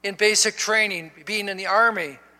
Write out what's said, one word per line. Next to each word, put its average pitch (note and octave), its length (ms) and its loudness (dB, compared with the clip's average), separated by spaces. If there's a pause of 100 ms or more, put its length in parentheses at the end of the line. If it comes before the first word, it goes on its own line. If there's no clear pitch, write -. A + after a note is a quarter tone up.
in G3+ 120 -6
basic G#3+ 420 2
training, G3+ 540 -2 (140)
being G3+ 240 -4
in G3 80 -6
the F#3+ 100 -8
Army F#3+ 520 2 (200)